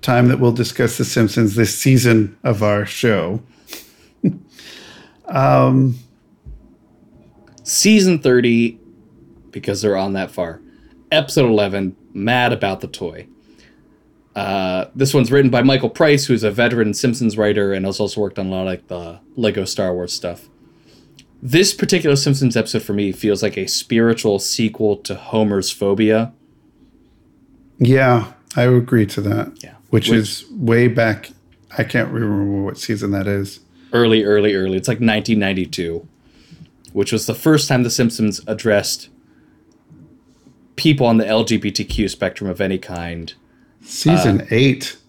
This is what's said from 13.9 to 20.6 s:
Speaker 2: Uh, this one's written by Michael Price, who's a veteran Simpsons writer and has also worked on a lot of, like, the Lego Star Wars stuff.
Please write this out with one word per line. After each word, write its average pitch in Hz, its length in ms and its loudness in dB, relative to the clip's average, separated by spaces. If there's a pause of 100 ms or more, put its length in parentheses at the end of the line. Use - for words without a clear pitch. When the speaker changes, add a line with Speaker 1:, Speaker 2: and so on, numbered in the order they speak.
Speaker 2:
Uh, 95 580 -4
this 135 200 0
one's 123 180 2
written 139 180 4
by 120 120 2
Michael 135 260 2
Price, 147 380 2
who's 113 180 0
a 107 60 2
veteran 113 420 0
Simpsons 113 460 -2
writer 104 340 0
and 95 140 -4
has 98 120 -6
also 104 220 -4
worked 98 180 -4
on 98 100 -6
a - 20 -6
lot 92 120 -4
of, 95 40 -4
like, 92 220 -8
the 87 320 -14 (140)
Lego 104 300 0
Star 92 300 -4
Wars 90 180 -6
stuff. - 380 -10 (880)